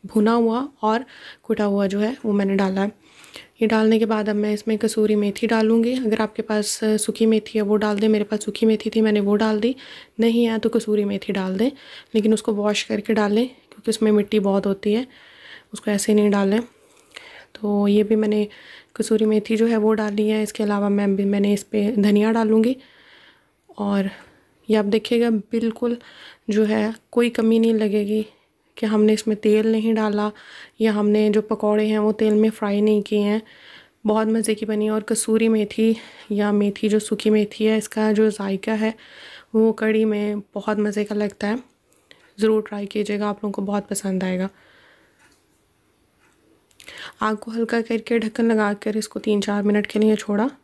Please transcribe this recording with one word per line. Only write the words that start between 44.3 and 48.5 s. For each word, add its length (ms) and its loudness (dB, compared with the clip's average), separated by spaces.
आग 160 -2
को 140 -14
हल्का 300 -2
करके 380 -2
ढक्कन 320 0